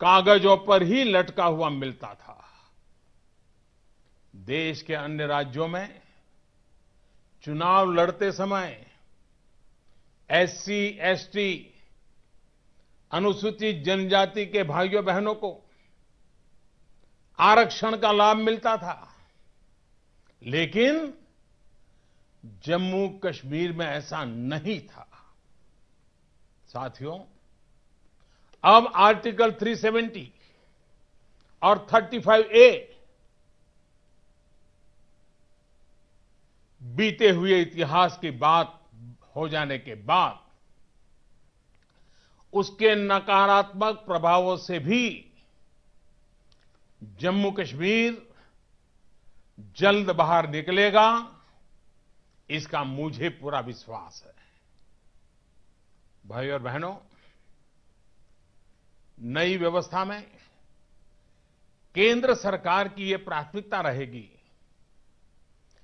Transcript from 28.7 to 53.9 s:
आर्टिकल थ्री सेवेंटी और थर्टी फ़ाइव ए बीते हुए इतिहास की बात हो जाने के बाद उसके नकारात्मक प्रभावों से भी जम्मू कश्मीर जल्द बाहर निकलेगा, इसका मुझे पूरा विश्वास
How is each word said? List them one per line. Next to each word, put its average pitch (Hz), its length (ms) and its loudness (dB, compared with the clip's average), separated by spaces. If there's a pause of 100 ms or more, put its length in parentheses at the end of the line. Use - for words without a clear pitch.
आर्टिकल 214 560 2
थ्री 226 240 -4
सेवेंटी 220 560 -4 (1300)
और 196 300 2
थर्टी 226 280 0
फ़ाइव 220 240 4
ए 220 440 8 (4000)
बीते 185 500 2
हुए 185 320 2
इतिहास 165 580 0
की 160 180 -6
बात 160 400 2 (580)
हो 156 120 -6
जाने 147 300 -6
के 113 180 -16
बाद 131 440 -2 (2000)
उसके 202 440 0
नकारात्मक 196 1080 2
प्रभावों 180 520 0
से 175 220 -8
भी 226 240 0 (2250)
जम्मू 196 320 0
कश्मीर 202 680 -2 (1600)
जल्द 202 360 2
बाहर 165 380 2
निकलेगा, 190 580 2 (1400)
इसका 151 340 -8
मुझे 139 440 -8
पूरा 143 320 -8
विश्वास 113 640 -16